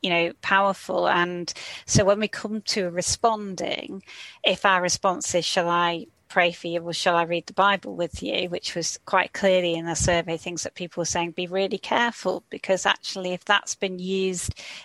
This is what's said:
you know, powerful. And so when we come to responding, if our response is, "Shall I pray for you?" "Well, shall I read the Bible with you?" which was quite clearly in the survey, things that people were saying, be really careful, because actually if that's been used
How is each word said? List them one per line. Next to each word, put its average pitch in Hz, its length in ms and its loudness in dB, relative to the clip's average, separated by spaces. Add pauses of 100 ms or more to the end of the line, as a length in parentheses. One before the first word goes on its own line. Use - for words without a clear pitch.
you 185 80 -2
know, 170 220 2 (100)
powerful. 196 680 2
And 175 440 0 (340)
so - 180 4
when 202 140 6
we 214 80 0
come 214 360 -6
to 185 280 -2
responding, 196 1120 -2 (400)
if 190 220 2
our 190 180 6
response 180 540 0
is, 165 80 4
"Shall 175 240 2
I 170 380 2 (220)
pray 175 220 4
for 175 160 -12
you?" 170 160 -2
"Well, 170 100 -6
shall 175 220 2
I 170 80 4
read 170 240 -2
the - 60 -16
Bible 196 420 2
with 175 300 -6
you?" 180 240 -2
which 175 260 -6
was - 320 -4
quite - 260 0
clearly 185 420 2
in 165 120 -4
the 165 80 -2
survey, 170 420 0
things 170 280 -8
that - 100 -8
people 175 280 -6
were 160 40 0
saying, 170 240 -2
be 180 160 -6
really 190 320 -2
careful, - 720 -2
because - 340 -2
actually - 500 0
if 175 100 -10
that's - 320 2
been 185 240 -4
used 190 520 -2 (320)